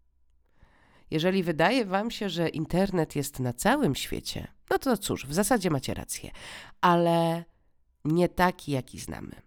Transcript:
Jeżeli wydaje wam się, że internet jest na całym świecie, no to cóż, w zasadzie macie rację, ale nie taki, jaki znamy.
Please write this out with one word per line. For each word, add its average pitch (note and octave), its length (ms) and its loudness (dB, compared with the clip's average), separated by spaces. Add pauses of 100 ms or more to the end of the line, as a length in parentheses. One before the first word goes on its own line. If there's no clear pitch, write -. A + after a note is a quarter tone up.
(1120)
Jeżeli F3+ 320 2
wydaje F3 420 2
wam G3 260 -2
się, G#3 180 -6
że E3+ 200 0
internet E3+ 680 0
jest C#3 240 -4
na B2 120 -2
całym G#3+ 420 2
świecie, - 540 -8 (220)
no F#4 80 2
to B3+ 180 2
cóż, - 300 -6
w C#3+ 80 -8
zasadzie G3+ 360 2
macie C3+ 240 -2
rację, - 360 -10 (500)
ale E3+ 640 4 (600)
nie E3 240 4
taki, F3+ 440 0
jaki - 260 -6
znamy. - 480 -12